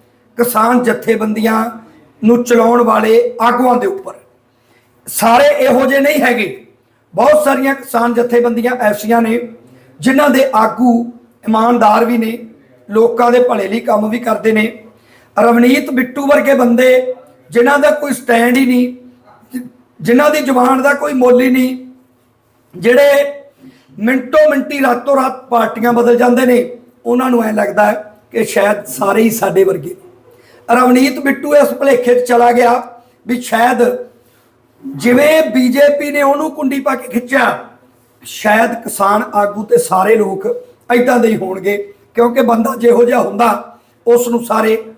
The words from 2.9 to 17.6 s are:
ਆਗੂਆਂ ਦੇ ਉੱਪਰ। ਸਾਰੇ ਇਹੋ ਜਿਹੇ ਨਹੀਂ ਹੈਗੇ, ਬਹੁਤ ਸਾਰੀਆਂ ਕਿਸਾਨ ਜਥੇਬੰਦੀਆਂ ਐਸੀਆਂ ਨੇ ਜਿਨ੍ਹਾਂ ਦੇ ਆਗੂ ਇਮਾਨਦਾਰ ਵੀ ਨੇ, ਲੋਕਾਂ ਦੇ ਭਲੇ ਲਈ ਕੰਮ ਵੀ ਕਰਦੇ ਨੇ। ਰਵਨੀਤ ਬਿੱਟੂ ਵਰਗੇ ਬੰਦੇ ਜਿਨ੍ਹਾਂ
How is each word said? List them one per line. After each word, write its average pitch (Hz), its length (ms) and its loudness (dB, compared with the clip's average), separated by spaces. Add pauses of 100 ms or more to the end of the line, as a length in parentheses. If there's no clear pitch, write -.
ਆਗੂਆਂ 247 360 2
ਦੇ 196 100 -2
ਉੱਪਰ। - 280 -8 (920)
ਸਾਰੇ 233 380 2
ਇਹੋ 262 420 2
ਜਿਹੇ 277 140 0
ਨਹੀਂ 285 220 0
ਹੈਗੇ, 214 440 -4 (480)
ਬਹੁਤ 302 300 2
ਸਾਰੀਆਂ 269 300 0
ਕਿਸਾਨ 240 400 -4
ਜਥੇਬੰਦੀਆਂ 240 580 0
ਐਸੀਆਂ 226 500 0
ਨੇ 233 260 -2 (520)
ਜਿਨ੍ਹਾਂ 277 300 2
ਦੇ 262 240 2
ਆਗੂ 233 580 0 (360)
ਇਮਾਨਦਾਰ 226 560 2
ਵੀ 233 140 -2
ਨੇ, 226 200 -4 (520)
ਲੋਕਾਂ 233 400 2
ਦੇ 247 100 4
ਭਲੇ 220 280 0
ਲਈ 220 120 -4
ਕੰਮ 214 300 -2
ਵੀ 233 80 -4
ਕਰਦੇ 220 340 -2
ਨੇ। 220 320 -4 (540)
ਰਵਨੀਤ 240 520 2
ਬਿੱਟੂ 269 360 -4
ਵਰਗੇ 277 280 2
ਬੰਦੇ 254 600 2 (360)
ਜਿਨ੍ਹਾਂ 262 280 2